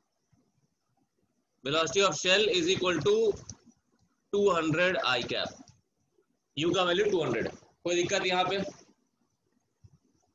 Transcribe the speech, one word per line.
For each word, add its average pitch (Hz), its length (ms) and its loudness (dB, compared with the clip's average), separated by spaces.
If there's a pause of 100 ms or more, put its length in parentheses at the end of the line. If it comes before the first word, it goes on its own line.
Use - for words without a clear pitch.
(1600)
velocity 165 420 0
of 151 140 0
shell 196 300 2
is 175 240 0
equal 180 340 0
to 208 60 4 (1160)
two 202 180 2
hundred 165 460 2 (100)
I 123 140 0 (120)
cap, 98 180 -4 (1040)
यू 160 180 0
का 185 100 2
वैल्यू 190 260 0
टू 180 120 0
हंड्रेड 113 260 -4
है। - 40 -14 (320)
कोई 175 120 -2
दिक्कत 185 300 -2
यहाँ 185 180 0
पे? 185 120 -2 (1800)